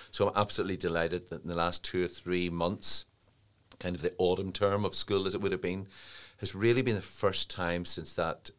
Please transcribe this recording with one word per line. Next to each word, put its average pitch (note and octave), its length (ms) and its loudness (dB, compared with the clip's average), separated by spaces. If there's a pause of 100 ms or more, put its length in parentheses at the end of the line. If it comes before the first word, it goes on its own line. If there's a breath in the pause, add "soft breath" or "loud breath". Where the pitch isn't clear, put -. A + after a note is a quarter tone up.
(120)
So G2+ 180 2
I'm - 80 0
absolutely G2 400 2
delighted E2+ 520 0
that E2 140 -10
in E2+ 60 -8
the E2+ 60 -4
last E2+ 280 2
two F2+ 220 0
or - 20 0
three F2+ 420 0
months, E2+ 560 0 (760)
kind F2+ 160 -4
of E2+ 60 -8
the F2 160 0
autumn F#2 360 2
term G2+ 320 2
of F#2+ 100 -2
school F#2+ 320 2
as F#2 80 0
it G2 60 -4
would G2 100 2
have F#2 100 0
been, F#2+ 260 -2 (500 loud breath)
has - 180 -4
really A#2 260 4
been A2+ 140 0
the F#2+ 60 -2
first - 480 0
time F2 340 0
since - 300 -4
that, - 460 -2